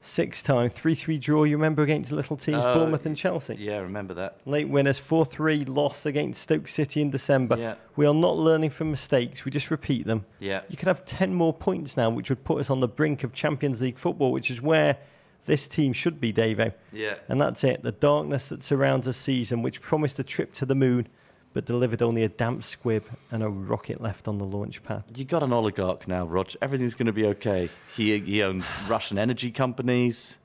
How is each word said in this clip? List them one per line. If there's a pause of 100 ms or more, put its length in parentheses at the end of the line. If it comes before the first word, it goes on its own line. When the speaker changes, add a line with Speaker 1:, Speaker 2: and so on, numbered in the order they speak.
Speaker 1:
six
times,
three
three
draw.
You
remember
against
little
teams,
Speaker 2:
Uh,
Speaker 1:
Bournemouth
and
Chelsea.
Speaker 2:
Yeah,
I
remember
that.
Speaker 1:
Late
winners,
four
three
loss
against
Stoke
City
in
December.
Speaker 2:
Yeah. (220)
Speaker 1:
We
are
not
learning
from
mistakes.
We
just
repeat
them. (140)
Speaker 2:
Yeah.
Speaker 1:
You
could
have
ten
more
points
now,
which
would
put
us
on
the
brink
of
Champions
League
football,
which
is
where (480)
this
team
should
be,
Davo. (200)
Speaker 2:
Yeah. (140)
Speaker 1:
And
that's
it.
The
darkness
that
surrounds
a
season
which
promised
a
trip
to
the
moon, (460)
but
delivered
only
a
damp
squib (260)
and
a
rocket
left
on
the
launch
pad. (140)
Speaker 2:
You
got
an
oligarch
now,
Rog. (100)
Everything's
gonna
be
okay. (260)
He,
he
owns (120)
<sighs>
Russian
energy
companies.